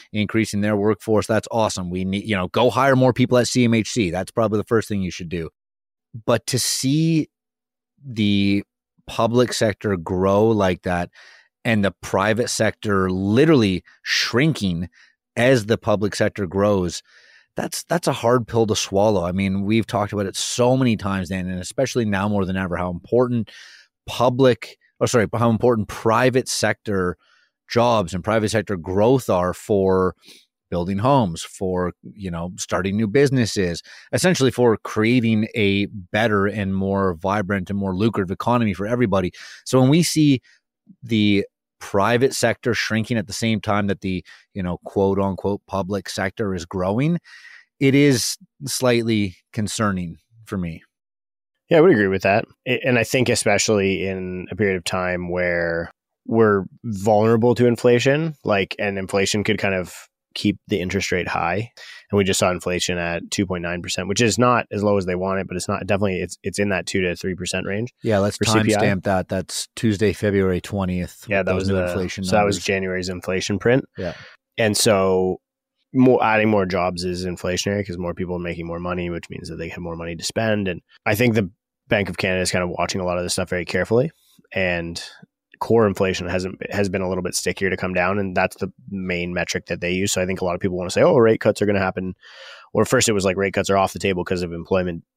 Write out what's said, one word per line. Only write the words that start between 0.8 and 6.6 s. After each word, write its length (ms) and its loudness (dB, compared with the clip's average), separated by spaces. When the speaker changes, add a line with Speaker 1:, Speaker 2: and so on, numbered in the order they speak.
Speaker 1:
that's 240 0
awesome. 400 -2
We 140 -4
need, 200 -4
you 120 -2
know, 120 -2
go 220 2
hire 260 4
more 160 4
people 260 2
at 100 2
C 160 2
M 100 4
H 160 0
C. 200 0
That's 200 -6
probably 280 0
the 60 -2
first 240 0
thing 140 -4
you 80 -4
should 180 -12
do. 220 -6
But 220 0
to 120 -2
see 720 0